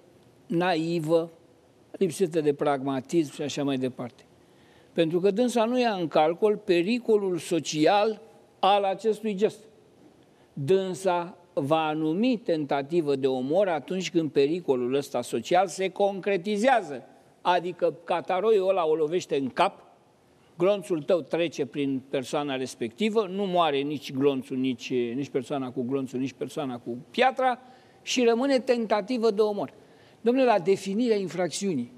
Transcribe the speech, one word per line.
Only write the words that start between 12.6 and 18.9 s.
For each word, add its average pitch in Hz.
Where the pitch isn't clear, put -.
de 135
omor 135
atunci 175
când 160
pericolul 139
ăsta 139
social 175
se 185
concretizează. 196
Adică 175
cataroiul 185
ăla 185
o 156